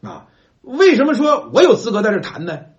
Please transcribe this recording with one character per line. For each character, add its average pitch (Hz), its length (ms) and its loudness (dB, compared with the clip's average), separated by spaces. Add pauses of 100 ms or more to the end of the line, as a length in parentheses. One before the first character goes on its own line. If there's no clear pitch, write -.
啊， - 240 -18 (360)
为 330 340 2
什 262 100 2
么 302 80 0
说 285 400 -2
我 262 80 4
有 294 140 6
资 - 160 -6
格 208 100 -2
在 214 80 -2
这 165 100 -2
谈 - 260 -12
呢？ 160 160 -10 (180)